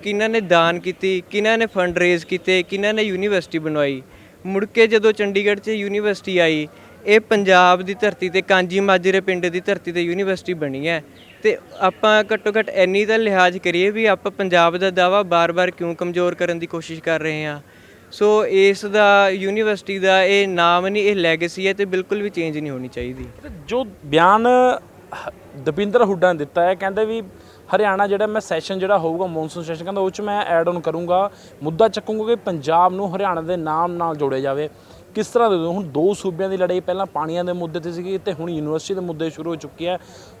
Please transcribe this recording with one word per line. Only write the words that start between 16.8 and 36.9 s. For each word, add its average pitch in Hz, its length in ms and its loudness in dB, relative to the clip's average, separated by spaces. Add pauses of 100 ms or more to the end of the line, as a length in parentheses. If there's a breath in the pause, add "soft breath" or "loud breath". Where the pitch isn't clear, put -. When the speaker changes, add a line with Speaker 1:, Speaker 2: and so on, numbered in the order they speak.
Speaker 1:
ਕਰ 160 200 -2
ਰਹੇ 156 260 -4
ਹਾਂ। 147 160 -8 (500 loud breath)
ਸੋ 214 340 2
ਇਸ 190 400 2
ਦਾ, 202 440 4
ਯੂਨੀਵਰਸਿਟੀ 196 680 -2
ਦਾ 190 240 4
ਇਹ 202 240 4
ਨਾਮ 175 400 2
ਨਹੀਂ, 208 160 -2
ਇਹ 208 120 2
ਲੈਗੇਸੀ 170 520 -2
ਹੈ 190 60 0
ਤੇ 196 120 -2
ਬਿਲਕੁਲ 190 360 -4
ਵੀ 202 80 -4
ਚੇਂਜ 165 280 -4
ਨਹੀਂ 151 140 -8
ਹੋਣੀ 127 160 -8
ਚਾਹੀਦੀ। 123 360 -10 (200)
Speaker 2:
ਤੇ - 60 -16 (180)
ਜੋ 247 180 -2 (200)
ਬਿਆਨ 180 420 4 (680)
ਹ-, - 180 -12 (260)
ਦਵਿੰਦਰ 196 460 0
ਹੁੱਡਾ 185 300 2
ਨੇ 160 60 -4
ਦਿੱਤਾ 147 220 -2
ਹੈ, 180 140 2
ਕਹਿੰਦੇ 196 300 -2
ਵੀ 226 160 -6 (540 loud breath)
ਹਰਿਆਣਾ 202 320 2
ਜਿਹੜਾ 202 200 0
ਮੈਂ 214 140 -2
ਸੈਸ਼ਨ 185 380 -6
ਜਿਹੜਾ 190 180 2
ਹੋਊਗਾ, 165 280 -2
ਮੌਨਸੂਨ 160 380 -6
ਸੈਸ਼ਨ, 160 200 -8
ਕਹਿੰਦਾ 196 180 -4
ਉਹ 190 80 0
'ਚ 190 120 -10
ਮੈਂ 208 200 -2
ਐਡ 170 280 2
ਆਨ 175 100 -4
ਕਰੂੰਗਾ, 175 520 -2 (320 loud breath)
ਮੁੱਦਾ 156 240 2
ਚੱਕੂੰਗਾ 214 380 -4
ਕਿ 233 100 2
ਪੰਜਾਬ 170 580 0
ਨੂੰ 190 220 -6
ਹਰਿਆਣਾ 185 260 -2
ਦੇ 175 160 -4
ਨਾਮ 160 340 -2
ਨਾਲ 170 240 -4
ਜੋੜਿਆ 135 240 -2
ਜਾਵੇ। 139 300 -4 (460 loud breath)
ਕਿਸ 214 120 -4
ਤਰ੍ਹਾਂ 233 220 2
ਦੇ 190 80 2
ਦਿਓ? 165 140 -4
ਹੁਣ 196 120 -6
ਦੋ 160 300 0
ਸੂਬਿਆਂ 190 360 -6
ਦੀ 190 80 -4
ਲੜਾਈ, 180 220 0
ਪਹਿਲਾਂ 180 260 -4